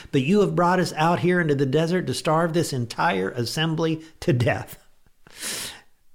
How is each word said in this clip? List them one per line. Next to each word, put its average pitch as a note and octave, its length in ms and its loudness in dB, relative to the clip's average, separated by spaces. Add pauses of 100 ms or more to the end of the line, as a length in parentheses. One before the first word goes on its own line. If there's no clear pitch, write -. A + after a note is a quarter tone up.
(140)
but C3+ 100 2
you F#3 160 4
have E3 160 2
brought F3 240 4
us F#3 140 -2
out E3 260 0
here F3+ 220 2
into D#3 120 2
the C#3 120 2
desert D#3+ 420 0
to C3 60 -4
starve D#3+ 400 0
this E3 180 0
entire E3+ 600 -2
assembly D#3+ 720 -2 (180)
to F3+ 100 2
death.'" A2 480 0 (1400)